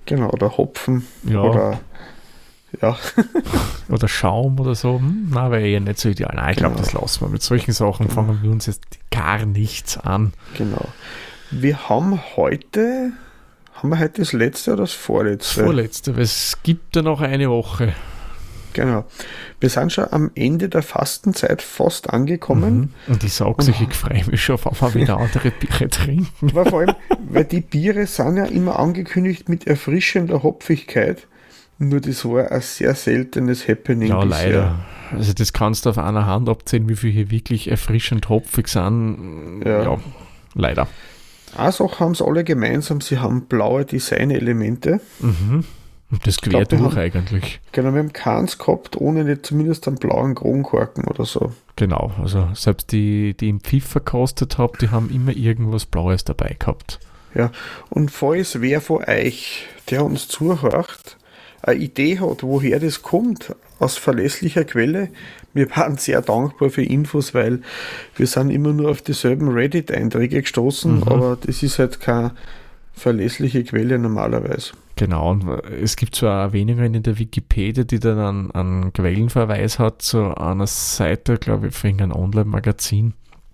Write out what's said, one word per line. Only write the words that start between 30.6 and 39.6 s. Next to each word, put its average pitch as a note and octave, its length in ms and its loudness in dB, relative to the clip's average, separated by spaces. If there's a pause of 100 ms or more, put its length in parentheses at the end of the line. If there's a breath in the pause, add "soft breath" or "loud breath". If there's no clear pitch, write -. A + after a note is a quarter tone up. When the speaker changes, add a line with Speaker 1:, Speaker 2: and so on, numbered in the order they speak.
Speaker 1:
Nur C#3+ 220 2
das C3+ 240 -4
war B2 300 0
ein B2+ 80 0
sehr - 340 0
seltenes B2+ 720 0
Happening A2+ 400 0
Speaker 2:
Ja, G2 160 4
Speaker 1:
bisher. G2+ 60 4 (200)
Speaker 2:
leider. E2+ 260 4 (360 loud breath)
Also G#2+ 220 0
das G#2 180 0
kannst A2 340 0
du B2 40 4
auf A2 80 0
einer G#2 280 2
Hand G2+ 220 2
abzählen, A2+ 400 0
wie A2+ 80 2
viel A2 160 0
hier G#2 200 2
wirklich A2 380 -2
erfrischend A2+ 600 0
hopfig A2 400 2
sind. F#2 960 -2